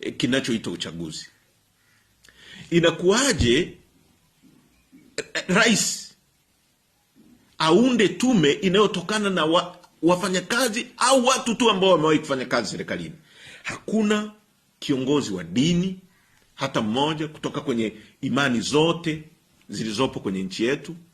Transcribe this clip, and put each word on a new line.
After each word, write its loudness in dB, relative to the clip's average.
eh, -8
kinachoitwa -2
uchaguzi? -10
Inakuwaje, 2
eh, -8
rais 2
aunde 4
tume 2
inayotokana 0
na 0
wa-, 0
wafanyakazi 0
au 4
watu 2
tu 2
ambao 4
wamewahi 4
kufanya -4
kazi -2
serikalini? -8
Hakuna -2
kiongozi -2
wa -8
dini -2
hata -4
mmoja -2
kutoka -8
kwenye -2
imani 0
zote 0
zilizopo -4
kwenye -4
nchi -4
yetu. -4